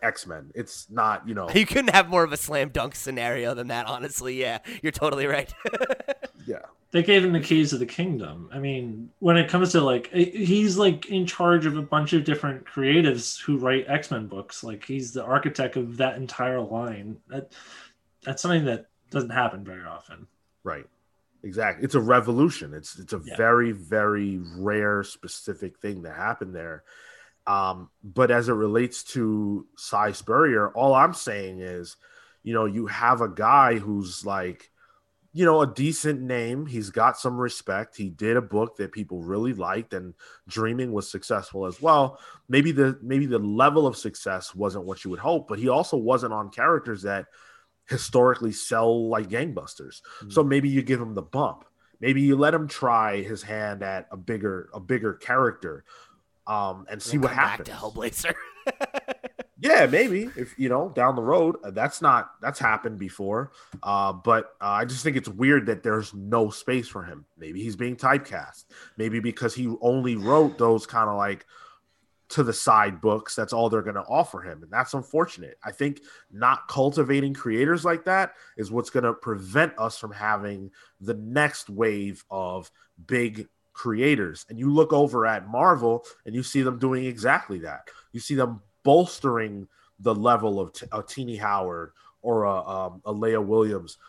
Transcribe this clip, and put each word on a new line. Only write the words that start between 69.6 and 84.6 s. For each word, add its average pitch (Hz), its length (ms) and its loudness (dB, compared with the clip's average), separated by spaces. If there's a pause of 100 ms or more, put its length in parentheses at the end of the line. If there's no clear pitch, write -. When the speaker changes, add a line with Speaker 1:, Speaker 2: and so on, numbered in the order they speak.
Speaker 1:
only 123 340 2
wrote 143 440 4
those 117 280 4
kinda, 110 260 0
like, 101 320 -4 (840)
to 147 160 2
the 117 80 0
side 104 480 4
books, 107 340 0
that's 110 180 -4
all 117 160 2
they're 107 140 2
gonna 98 260 -6
offer 151 340 0
him, 80 200 -14
and 80 80 -20
that's 113 240 -2
unfortunate. 151 720 -4
I 107 80 -10
think 143 300 -4 (280)
not 120 380 0
cultivating 139 640 2
creators 139 500 0
like 165 200 0
that 185 300 0 (220)
is 101 140 -8
what's 117 200 -2
gonna 120 220 2
prevent 110 640 -2
us 110 220 -4
from 107 140 -12
having 101 580 -4 (300)
the 104 140 -4
next 127 540 -2
wave 101 640 -2
of 92 400 -8 (380)
big 113 400 -2 (240)
creators. 113 760 0
And 110 80 -16
you 135 160 0